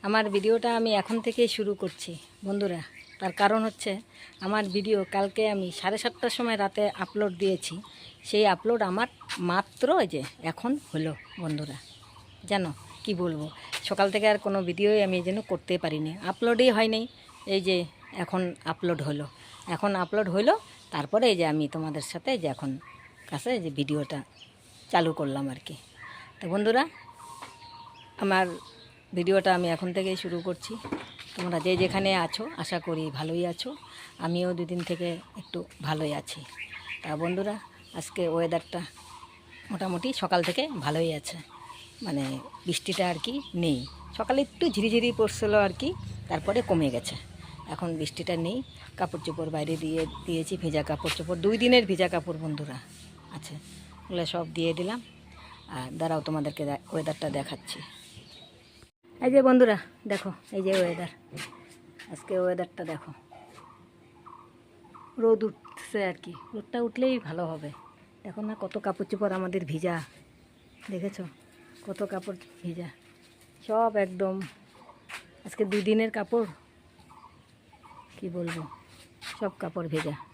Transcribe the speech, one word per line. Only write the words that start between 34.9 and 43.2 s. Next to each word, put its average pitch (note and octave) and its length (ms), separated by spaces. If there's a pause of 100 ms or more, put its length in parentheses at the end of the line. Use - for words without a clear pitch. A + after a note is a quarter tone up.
একটু - 180 (280)
ভালোই D3+ 340
আছি। - 200 (600)
তা - 60 (140)
বন্ধুরা, F#3+ 320 (440)
আজকে - 240 (120)
ওয়েদারটা E3+ 460 (880)
মোটামুটি F#3 380 (140)
সকাল F3+ 260
থেকে F3+ 140 (220)
ভালোই D#3+ 340
আছে, - 180 (720)
মানে C#3 180 (420)
বৃষ্টিটা F3+ 460
আর D#3+ 120